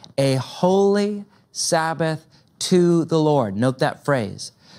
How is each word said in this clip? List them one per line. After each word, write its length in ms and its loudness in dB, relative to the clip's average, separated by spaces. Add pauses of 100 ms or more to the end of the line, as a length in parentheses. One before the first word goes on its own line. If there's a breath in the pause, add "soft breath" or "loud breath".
(160 loud breath)
a 200 2
holy 880 0 (260 soft breath)
Sabbath 720 -2 (360 soft breath)
to 440 2
the 140 0
Lord." 380 2
Note 240 0
that 240 -4
phrase. 480 -4 (260 loud breath)